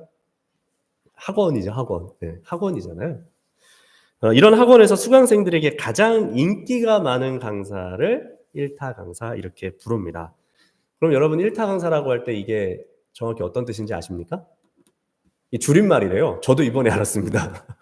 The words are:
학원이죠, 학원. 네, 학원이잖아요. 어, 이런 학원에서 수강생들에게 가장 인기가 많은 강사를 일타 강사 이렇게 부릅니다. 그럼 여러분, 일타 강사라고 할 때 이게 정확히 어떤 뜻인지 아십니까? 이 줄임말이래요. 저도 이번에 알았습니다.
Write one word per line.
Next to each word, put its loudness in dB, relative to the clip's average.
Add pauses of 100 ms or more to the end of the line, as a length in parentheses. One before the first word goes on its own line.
(1160)
학원이죠, -2
학원. -6 (100)
네, -10
학원이잖아요. -8 (1040)
어, 4
이런 8
학원에서 8
수강생들에게 4
가장 0
인기가 0
많은 -2
강사를 -6 (180)
일타 -8
강사 -12
이렇게 -12
부릅니다. -8 (640)
그럼 0
여러분, 0
일타 -4
강사라고 -2
할 -2
때 -6
이게 -6 (280)
정확히 -8
어떤 -6
뜻인지 -8
아십니까? -10 (1040)
이 -6
줄임말이래요. 0
저도 2
이번에 0
알았습니다. -4 (180)